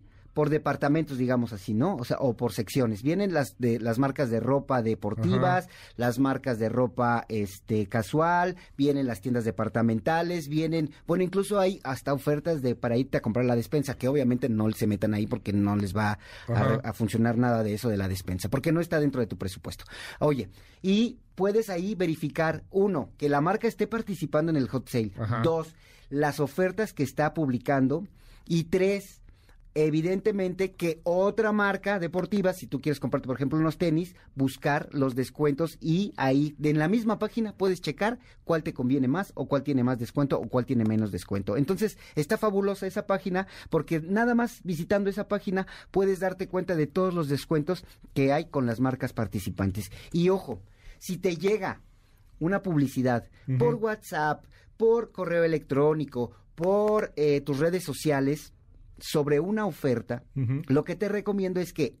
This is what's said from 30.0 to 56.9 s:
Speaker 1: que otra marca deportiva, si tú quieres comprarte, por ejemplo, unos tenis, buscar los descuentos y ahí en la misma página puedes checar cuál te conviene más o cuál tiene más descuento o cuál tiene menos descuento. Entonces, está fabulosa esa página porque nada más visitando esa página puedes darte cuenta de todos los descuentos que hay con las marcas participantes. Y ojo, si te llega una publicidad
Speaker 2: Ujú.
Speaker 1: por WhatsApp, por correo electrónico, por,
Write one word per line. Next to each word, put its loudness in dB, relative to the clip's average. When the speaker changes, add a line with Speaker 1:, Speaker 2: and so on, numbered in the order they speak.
Speaker 1:
que -4
otra 2
marca 0
deportiva, 0
si -16
tú -4
quieres -2
comprarte, -2
por -2
ejemplo, 0
unos 2
tenis, 0
buscar 0
los 0
descuentos 0
y 0
ahí 2
en 4
la 2
misma 0
página -4
puedes 0
checar -2
cuál 0
te -6
conviene 2
más 0
o -6
cuál 0
tiene 2
más 2
descuento 0
o -6
cuál 0
tiene 2
menos 2
descuento. -4
Entonces, 0
está 0
fabulosa 0
esa -6
página 0
porque 0
nada 2
más 0
visitando 0
esa -4
página -2
puedes 2
darte -2
cuenta -2
de 2
todos 0
los -2
descuentos -2
que 4
hay 0
con -2
las 0
marcas -2
participantes. -4
Y 2
ojo, -4
si -8
te -2
llega -2
una 0
publicidad 0
Speaker 2:
Ujú. 0
Speaker 1:
por 4
WhatsApp, -2
por 2
correo 0
electrónico, 0
por, 2